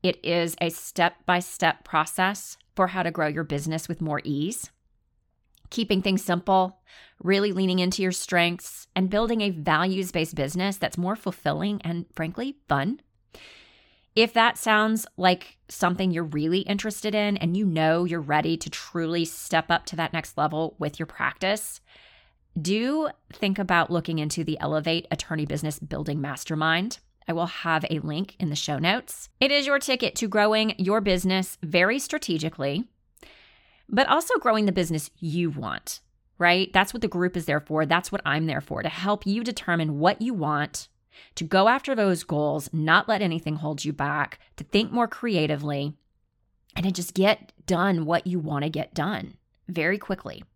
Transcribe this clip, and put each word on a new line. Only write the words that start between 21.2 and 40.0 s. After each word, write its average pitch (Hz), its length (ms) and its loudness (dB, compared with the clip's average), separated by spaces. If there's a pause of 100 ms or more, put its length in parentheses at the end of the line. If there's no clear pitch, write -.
do 240 500 0 (220)
think 196 260 0
about 180 320 2
looking 165 280 0
into 151 240 -2
the 156 160 -2
Elevate 156 520 -2
Attorney 156 360 -4
Business 151 320 -4
Building 147 420 -6
Mastermind. 160 800 -2 (300)
I 170 40 -2
will 170 140 0
have 165 420 -2
a 160 120 -2
link 156 400 -6
in 165 100 -2
the 147 60 -4
show 143 240 -4
notes. - 480 -2 (100)
It 269 140 4
is 285 120 2
your 277 140 2
ticket 269 380 -2
to 226 100 -2
growing 214 500 4
your 202 240 2
business 185 640 2
very 180 380 4
strategically, 160 880 -2 (1000)
but 240 200 2
also 330 300 2
growing 220 280 2
the 196 60 2
business 165 460 -2
you 170 320 0
want, 117 500 -8 (380)
right? 180 340 4
That's 196 200 4
what 233 100 -6
the 214 60 0
group 180 280 0
is 165 80 -4
there 151 160 2
for. 156 260 0
That's 165 240 2
what 196 140 -4
I'm 156 220 0
there 143 140 -2
for, - 220 -8
to 160 60 -2
help 196 380 -2
you 214 180 -2
determine 165 560 -2